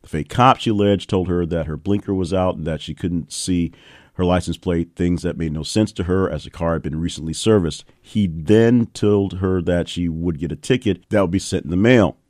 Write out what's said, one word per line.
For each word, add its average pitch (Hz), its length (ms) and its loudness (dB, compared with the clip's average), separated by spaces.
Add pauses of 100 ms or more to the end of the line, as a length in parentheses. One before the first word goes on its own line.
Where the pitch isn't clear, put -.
The - 60 -20
fake 76 200 -6
cop, 127 300 4
she - 100 -2
alleged, 101 400 0
told 92 180 0
her 87 200 0
that 80 180 -4
her 78 100 -6
blinker 98 380 -2
was 92 180 -2
out 92 240 0
and 80 120 -6
that 78 140 -4
she 80 120 -12
couldn't 87 400 -4
see 87 380 -2 (420)
her 90 100 -4
license 87 340 0
plate, 85 380 -2
things 87 280 0
that 85 160 -4
made 80 140 -2
no 78 100 -6
sense 107 300 0
to - 100 -6
her 92 260 0
as 78 140 -6
the 67 80 -18
car 85 220 -2
had 80 100 -4
been 78 180 -6
recently 80 320 -6
serviced. 92 500 2 (160)
He - 280 -2
then 107 680 4
told 98 460 0
her 92 240 2
that 87 260 0
she 87 180 -4
would 82 300 -4
get 76 140 -6
a 80 40 -6
ticket - 540 -2
that 104 120 2
would 90 100 0
be 98 80 0
sent - 260 -4
in 71 60 -6
the 87 60 0
mail. 107 380 4 (140)